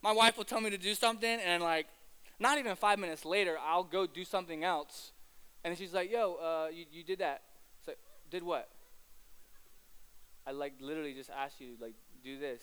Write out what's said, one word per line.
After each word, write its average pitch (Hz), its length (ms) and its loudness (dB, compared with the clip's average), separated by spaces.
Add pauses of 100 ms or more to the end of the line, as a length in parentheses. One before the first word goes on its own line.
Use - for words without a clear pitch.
My 208 100 4
wife 226 260 8
will 214 80 -2
tell 233 160 0
me 220 80 0
to 202 80 -2
do 190 160 0
something, 226 460 2
and, 175 240 2
like, 160 240 2 (520)
not 262 180 6
even 233 180 0
five 208 240 6
minutes 165 260 -4
later, 175 360 2
I'll 165 220 4
go 180 240 0
do 175 160 -8
something 170 400 -4
else. 170 480 -2 (520)
And 175 140 -2
she's 180 160 -10
like, 185 180 0
"Yo, 214 240 2
uh, 160 360 -2
you, 170 200 -12
you 170 120 -14
did 190 160 -4
that." 151 220 -2 (380)
It's - 80 -14
like, 156 100 -10 (320)
"Did 175 140 -6
what?" 165 260 -2 (1800)
"I, 139 40 -8
like, 143 280 -6
literally 147 340 -6
just 131 160 -14
asked 139 300 -8
you, 123 220 -14
like, 113 140 -12 (280)
do 135 160 -10
this. 131 240 -6